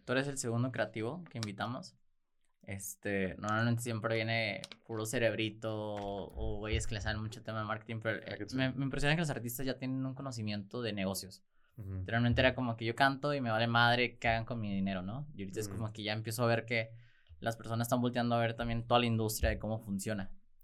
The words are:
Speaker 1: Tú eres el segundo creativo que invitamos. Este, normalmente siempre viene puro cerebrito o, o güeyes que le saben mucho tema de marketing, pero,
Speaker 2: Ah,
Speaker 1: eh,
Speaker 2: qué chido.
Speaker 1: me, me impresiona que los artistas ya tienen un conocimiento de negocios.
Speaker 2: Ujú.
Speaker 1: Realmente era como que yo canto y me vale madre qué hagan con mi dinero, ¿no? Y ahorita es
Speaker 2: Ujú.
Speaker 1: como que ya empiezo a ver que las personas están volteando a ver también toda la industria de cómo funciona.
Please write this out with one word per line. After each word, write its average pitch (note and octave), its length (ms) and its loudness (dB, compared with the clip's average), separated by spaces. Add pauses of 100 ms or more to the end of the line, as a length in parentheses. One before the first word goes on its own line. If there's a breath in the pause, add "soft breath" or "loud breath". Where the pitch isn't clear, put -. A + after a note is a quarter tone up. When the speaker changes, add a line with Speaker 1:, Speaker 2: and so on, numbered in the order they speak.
Speaker 1:
Tú - 80 -2
eres C3+ 160 2
el C#3 80 -4
segundo A#2 340 0
creativo A2+ 600 -4
que - 80 -10
invitamos. G#2+ 580 -6 (680)
Este, G2 760 -4
normalmente A2+ 440 2
siempre A2+ 340 0
viene A2 440 0 (240)
puro A2 220 -4
cerebrito A2 680 0
o, G#2 840 -4
o - 20 -4
güeyes A2 300 0
que A2 80 -2
le G#2 40 -2
saben G#2+ 220 -2
mucho G#2+ 200 -8
tema A2 180 -6
de G#2+ 40 -2
marketing, G#2+ 380 -4
pero, G#2+ 160 0
Speaker 2:
Ah, - 140 -10
Speaker 1:
eh, - 60 -6
Speaker 2:
qué G#2 80 -6
chido. A#2+ 120 -4
Speaker 1:
me, C3 140 2
me C3+ 120 -2
impresiona C#3 300 2
que E3+ 60 2
los D#3+ 100 0
artistas A#2+ 340 -4
ya C3 140 -2
tienen C3 260 -4
un C3 100 -4
conocimiento A#2 680 -6
de A2 100 -2
negocios. F#2+ 500 -4 (340)
Speaker 2:
Ujú. F#2+ 300 -6
Speaker 1:
Realmente A#2+ 340 4
era B2+ 160 6
como B2 200 0
que A2+ 80 -6
yo A2+ 120 0
canto C#3 380 4
y C#3 60 0
me A#2+ 100 0
vale A2+ 180 4
madre A#2+ 500 6
qué A#2+ 100 0
hagan A2+ 160 2
con A#2 160 -4
mi G#2 140 -2
dinero, F#2+ 280 0
¿no? B2 320 -6
Y G2+ 80 -8
ahorita F#2+ 180 -6
es G#2 80 -2
Speaker 2:
Ujú. G2+ 80 -6
Speaker 1:
como A2 160 -4
que A2 100 -10
ya G#2 100 0
empiezo A2 300 -2
a A#2+ 40 4
ver A2+ 200 4
que A2+ 240 0 (480 soft breath)
las A#2 180 -2
personas A#2 300 0
están B2 140 4
volteando A#2+ 340 2
a A#2 60 4
ver A#2 140 2
también A#2 320 0
toda A#2+ 140 6
la A#2+ 60 4
industria A2 440 2
de G#2 80 0
cómo G#2+ 200 -2
funciona. G2 540 -4 (320)